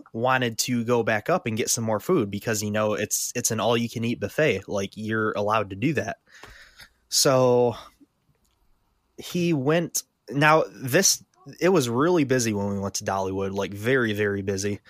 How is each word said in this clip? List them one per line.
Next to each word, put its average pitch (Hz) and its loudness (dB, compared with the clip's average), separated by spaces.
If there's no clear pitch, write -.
wanted 123 0
to 120 -2
go 120 2
back 107 -2
up 175 0
and 110 -2
get 120 -2
some 113 -2
more 110 0
food 107 0
because, 104 -4
you 104 -4
know, 107 0
it's, - -4
it's 123 -2
an 110 -4
all 117 2
you 117 -2
can 117 -6
eat 120 -4
buffet. 117 -2
Like, 101 -4
you're 107 -4
allowed 104 0
to 98 -10
do 131 0
that. 101 -4
So 123 4
he 170 -2
went, 151 0
now 156 6
this, 131 2
it 175 4
was 147 4
really 147 2
busy 120 2
when 101 -2
we 98 -4
went 98 -4
to - -8
Dollywood, 98 -2
like, 98 -4
very, 113 0
very 101 0
busy. 101 -4